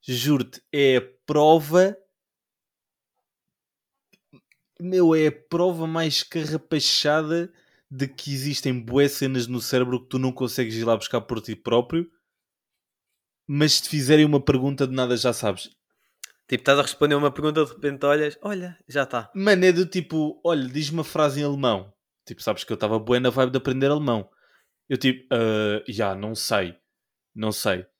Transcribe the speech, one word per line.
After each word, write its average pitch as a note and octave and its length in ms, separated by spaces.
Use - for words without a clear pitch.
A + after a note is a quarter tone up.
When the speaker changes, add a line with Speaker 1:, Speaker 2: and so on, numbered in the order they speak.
Speaker 1:
Juro-te, B2+ 600
é C3+ 260
a B2 40
prova, D#3 720
meu, F3 360
é D#3 120
a D3 40
prova E3+ 560
mais D#3+ 360
carrapachada D#3 1300
de C3+ 180
que - 260
existem C3 460
bué B2+ 280
cenas C3 400
no B2 140
cérebro B2+ 400
que - 80
tu C3+ 100
não C3 120
consegues A#2+ 440
ir A2+ 100
lá A2+ 100
buscar A2 260
por A2+ 200
ti G#2+ 140
próprio, B2 540
mas D3 260
se - 100
te - 60
fizerem D3+ 360
uma D3 180
pergunta C#3 440
de C3 80
nada B2 220
já A#2 160
sabes. G2+ 360
Speaker 2:
Tipo, C3 160
estás C#3+ 160
a C#3+ 40
responder D3 320
uma C#3+ 160
pergunta, D3+ 320
de - 80
repente C#3 340
olhas, D3 360
olha, F3+ 360
já C#3 180
tá. A#2 280
Speaker 1:
Mano, F#3+ 320
é F#3 60
do F3 140
tipo, D#3+ 580
"Olha, D3+ 240
diz C#3+ 220
uma D#3+ 140
frase D3 380
em - 20
alemão." B2+ 500
Tipo, - 160
sabes - 220
que - 100
eu B2+ 40
tava A2 220
bué B2 200
na B2+ 100
vibe B2+ 220
de C3 60
aprender C3 320
alemão. C3+ 400
Eu C3 80
tipo, B2+ 360
"Ah, G#2+ 540
já, G2+ 280
não G#2+ 200
sei. F#2+ 400
Não G#2+ 160
sei." F#2 340